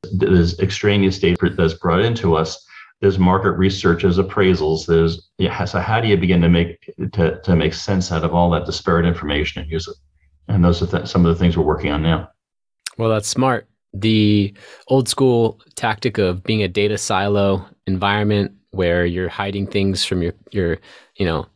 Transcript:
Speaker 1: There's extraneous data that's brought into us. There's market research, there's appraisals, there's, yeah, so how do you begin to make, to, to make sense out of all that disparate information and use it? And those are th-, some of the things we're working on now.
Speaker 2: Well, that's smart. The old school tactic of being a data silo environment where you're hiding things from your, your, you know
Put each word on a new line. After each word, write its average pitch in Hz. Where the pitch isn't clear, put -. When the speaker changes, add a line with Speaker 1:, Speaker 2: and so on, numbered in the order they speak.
Speaker 1:
There's 90
extraneous 98
data 87
that's 82
brought 90
into 101
us. 80
There's 95
market 92
research, 92
there's 90
appraisals, 87
there's, 82
yeah, 87
so 87
how 107
do 113
you 101
begin 90
to 85
make, 85
to, 82
to 87
make 78
sense 92
out 78
of 85
all 87
that 80
disparate 85
information 76
and 76
use 80
it? -
And 95
those 85
are 92
th-, -
some 87
of 82
the 82
things 85
we're 80
working 73
on 76
now. 80
Speaker 2:
Well, 113
that's 107
smart. 127
The 104
old 131
school 120
tactic 110
of 92
being 107
a 95
data 101
silo 98
environment 101
where 87
you're 87
hiding 98
things 98
from 92
your, 85
your, 85
you 101
know 82